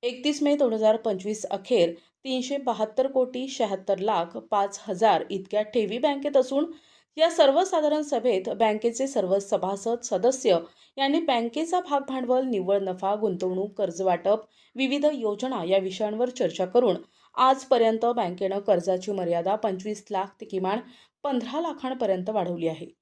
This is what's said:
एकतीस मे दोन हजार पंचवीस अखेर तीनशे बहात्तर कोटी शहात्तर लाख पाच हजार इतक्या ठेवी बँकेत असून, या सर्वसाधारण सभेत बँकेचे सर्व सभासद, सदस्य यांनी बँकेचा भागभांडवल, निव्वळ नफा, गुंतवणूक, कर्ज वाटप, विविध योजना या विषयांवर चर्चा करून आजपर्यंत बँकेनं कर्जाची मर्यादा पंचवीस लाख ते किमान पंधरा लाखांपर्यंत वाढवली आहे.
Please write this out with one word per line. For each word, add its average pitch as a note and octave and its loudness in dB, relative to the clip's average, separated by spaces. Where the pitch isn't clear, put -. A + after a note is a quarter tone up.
एकतीस B3+ -2
मे C#4+ 4
दोन C4 2
हजार G#3+ 4
पंचवीस G#3+ -4
अखेर G3 2
तीनशे B3+ -4
बहात्तर A#3 0
कोटी B3+ -2
शहात्तर G3+ -2
लाख F#3+ 0
पाच G3+ -2
हजार F#3+ 4
इतक्या G3+ -2
ठेवी G#3+ -2
बँकेत C#4+ 0
असून, C4+ 2
या D#4+ 4
सर्वसाधारण D#4 4
सभेत A#3 0
बँकेचे A3 0
सर्व G3 0
सभासद, G3 -2
सदस्य A3 2
यांनी C#4 2
बँकेचा D4+ 0
भागभांडवल, C4 -2
निव्वळ G3+ 0
नफा, F#3+ -2
गुंतवणूक, F#3+ -4
कर्ज F3+ -4
वाटप, F#3+ 2
विविध C4+ 0
योजना A3+ -4
या F#3+ 4
विषयांवर G#3+ -2
चर्चा F#3+ -2
करून G3+ 2
आजपर्यंत A#3+ 2
बँकेनं G3 0
कर्जाची F#3 0
मर्यादा F3 0
पंचवीस G#3 -6
लाख G3 -2
ते A3 -12
किमान F#3+ -2
पंधरा B3+ -2
लाखांपर्यंत B3+ -2
वाढवली F3 -2
आहे. D#3 -6